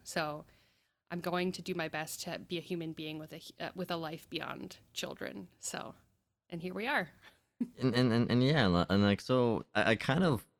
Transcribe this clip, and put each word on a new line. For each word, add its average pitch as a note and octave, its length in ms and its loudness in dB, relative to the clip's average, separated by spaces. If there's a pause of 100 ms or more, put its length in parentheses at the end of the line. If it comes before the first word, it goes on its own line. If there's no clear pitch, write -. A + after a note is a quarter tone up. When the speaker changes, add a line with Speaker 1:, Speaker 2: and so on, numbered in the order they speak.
Speaker 1:
So D#3 400 -4 (680)
I'm F3 80 -6
going F3+ 320 0
to F3+ 120 -6
do F3+ 120 -4
my D#3+ 140 -2
best D#3 340 -6
to E3+ 160 -6
be - 200 -6
a - 20 -6
human E3 320 -6
being D#3 260 -8
with D#3 140 -12
a D3+ 60 -12
hu-, - 260 -12
uh, D#3 100 -6
with F3+ 160 -6
a F3 60 -2
life D#3+ 340 -8
beyond - 460 -8 (160)
children. - 560 -8 (100)
So, - 380 -10 (520)
and E3+ 140 -10
here F3+ 120 -8
we G#3 120 -6
are. C4 220 -2 (540)
<laughs> - 180 -8
Speaker 2:
And, B2+ 140 2
and, B2 180 6
and, A#2 180 4
and B2 120 6
yeah, C#3 220 6
and, F#2 100 6
li-, E2+ 140 4
and, G2+ 140 4
like, G2+ 180 4
so A#2+ 440 2 (100)
I, G#2+ 180 4
I - 20 4
kind D3 300 2
of, C3+ 200 2 (160)